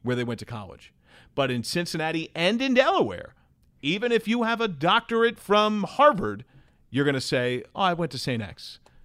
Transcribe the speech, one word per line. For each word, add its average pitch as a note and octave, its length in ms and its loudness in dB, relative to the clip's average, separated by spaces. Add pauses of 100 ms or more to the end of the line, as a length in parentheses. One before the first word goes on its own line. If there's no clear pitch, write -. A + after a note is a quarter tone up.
where B2 140 -2
they B2 80 -2
went A#2 160 -6
to G#2 60 -16
college. G#2 480 -16 (420)
But C3+ 160 0
in A#2+ 120 -2
Cincinnati D#3+ 720 -4
and F#3+ 280 0
in C4+ 120 0
Delaware, C4 640 2 (480)
even G3+ 280 0
if A3+ 160 2
you A#3 160 2
have A3+ 160 -2
a A#3 80 -2
doctorate A3 680 2
from G#3 460 2
Harvard, D#3+ 600 2 (460)
you're C#3 160 0
gonna C3+ 160 0
say, B2 420 -2 (120)
"Oh, - 60 -2
I F3+ 120 2
went E3 200 -4
to C3+ 40 -8
Saint A#2+ 240 -4
X." - 380 -14 (260)